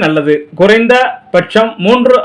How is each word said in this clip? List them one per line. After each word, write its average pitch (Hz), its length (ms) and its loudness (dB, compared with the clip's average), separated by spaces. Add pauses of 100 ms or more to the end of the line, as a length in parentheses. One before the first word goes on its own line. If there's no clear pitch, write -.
நல்லது. 151 320 0 (260)
குறைந்த 226 340 2 (400)
பட்சம் 220 380 0 (140)
மூன்று 247 280 2 (100)